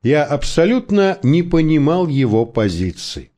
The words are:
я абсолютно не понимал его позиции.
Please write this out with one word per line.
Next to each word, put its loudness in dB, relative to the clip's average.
я 2
абсолютно 0
не 2
понимал 2
его 0
позиции. -4